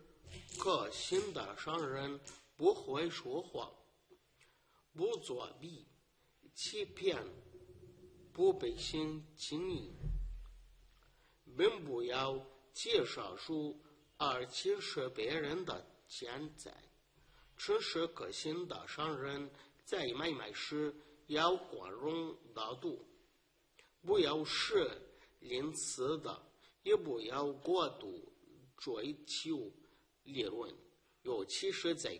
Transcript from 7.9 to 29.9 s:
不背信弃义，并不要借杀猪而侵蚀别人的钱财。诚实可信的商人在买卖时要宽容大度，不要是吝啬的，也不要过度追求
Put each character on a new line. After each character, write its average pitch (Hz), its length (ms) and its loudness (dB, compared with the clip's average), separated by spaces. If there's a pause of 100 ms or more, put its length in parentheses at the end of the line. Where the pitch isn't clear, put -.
不 185 200 8
背 120 240 0
信 156 480 -2 (120)
弃 - 200 -4
义， 160 340 -2 (1700)
并 196 280 4
不 123 180 0
要 131 360 2 (340)
借 220 320 4
杀 104 300 -4 (100)
猪 151 360 -2 (380)
而 127 280 2
侵 196 300 0
蚀 143 320 -2
别 113 260 0
人 160 300 0
的 110 200 -6 (220)
钱 139 500 -8
财。 - 160 -12 (840)
诚 214 240 4
实 165 260 2
可 98 240 -4
信 165 380 -2
的 95 180 -8
商 151 340 -2
人 139 300 -4 (340)
在 175 300 0
买 156 160 0
卖 110 220 -4
时 151 420 -2 (320)
要 165 300 6
宽 98 340 -8
容 151 460 -2 (180)
大 110 200 -4
度， 135 300 -4 (1000)
不 359 160 6
要 151 260 6
是 185 440 4 (520)
吝 131 320 -2
啬 151 480 0
的， 95 200 -4 (420)
也 208 140 8
不 151 240 2
要 131 320 0
过 165 360 4
度 92 440 -10 (440)
追 131 400 -2 (100)
求 139 440 -2 (520)